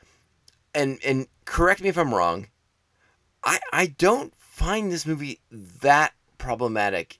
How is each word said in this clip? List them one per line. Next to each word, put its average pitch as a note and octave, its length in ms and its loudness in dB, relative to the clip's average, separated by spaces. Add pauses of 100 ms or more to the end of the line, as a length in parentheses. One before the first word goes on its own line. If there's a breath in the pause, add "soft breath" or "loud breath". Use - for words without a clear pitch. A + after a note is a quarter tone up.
(760)
And, C#3 320 -2
and C3 200 0 (200)
correct F#3 360 2
me F#3+ 60 -2
if E3+ 80 0
I'm D3 180 0
wrong. F2 340 0 (920)
I, C3+ 180 0 (120)
I F3 140 2
don't F#3+ 500 0
find G3+ 560 -4
this D#3+ 140 -6
movie D3 340 -6 (100)
that C3+ 640 2 (240)
problematic A2 840 -2